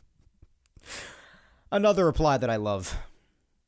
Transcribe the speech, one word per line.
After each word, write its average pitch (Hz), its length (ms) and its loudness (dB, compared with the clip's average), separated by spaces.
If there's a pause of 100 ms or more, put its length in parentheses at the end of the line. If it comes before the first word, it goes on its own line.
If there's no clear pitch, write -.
(1700)
Another 202 320 4
reply 151 320 2
that 117 140 -2
I 113 60 0
love. 104 420 -4 (680)